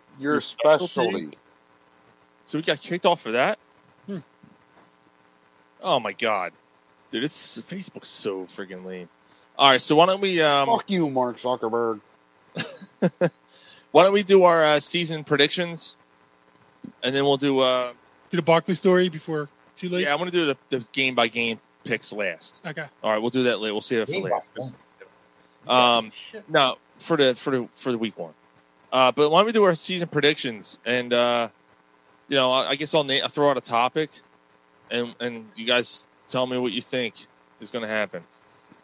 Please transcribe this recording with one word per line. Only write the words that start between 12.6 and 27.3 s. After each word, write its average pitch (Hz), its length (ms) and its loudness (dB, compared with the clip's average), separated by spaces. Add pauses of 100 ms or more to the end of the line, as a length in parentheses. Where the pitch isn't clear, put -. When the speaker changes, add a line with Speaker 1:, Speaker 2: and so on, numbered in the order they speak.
Speaker 2:
why 156 120 8
don't 196 100 4
we 208 100 2
do 185 220 8
our, 170 180 6
uh, 151 160 6
season 160 460 -4
predictions? 156 720 0 (1080)
And 127 100 -2
then 139 120 0
we'll 143 100 4
do, 135 240 0
uh, 127 320 0 (380)
Speaker 3:
Do - 80 -6
the 170 40 0
Barkley 165 340 2
story 185 340 2
before 156 400 -8 (260)
too 180 140 -8
late? 180 140 -2
Speaker 2:
Yeah, 143 100 0
I'm 147 40 2
gonna 175 140 -6
do 170 140 0
the, 139 120 0 (120)
the 123 240 -6
game-by-game 117 680 0 (240)
picks - 280 -6
last. 98 540 -8
Speaker 3:
Okay. 156 200 -12 (180)
Speaker 2:
All 110 80 0
right, 107 80 0
we'll 113 100 -2
do 127 140 0
that 117 180 0
later. 107 140 -4
We'll 107 60 -6
save 117 200 -2
it 104 60 -2
for - 60 -6
Speaker 4:
Game 98 100 -4
by 92 60 -4
Speaker 2:
last. - 260 -6
Speaker 4:
game. 127 160 -10 (960)
Speaker 2:
Um, 117 440 2 (200)
Speaker 4:
Shit. - 180 -18
Speaker 2:
no, 143 280 2 (200)
for - 180 -2
the, 131 200 4